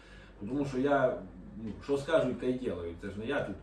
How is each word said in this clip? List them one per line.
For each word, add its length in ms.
Тому 240
що 140
я, 400
ну, 80
що 140
скажуть, 420
те 100
й 80
ділаю. 420
Це 100
ж 80
не 80
я 140
тут 220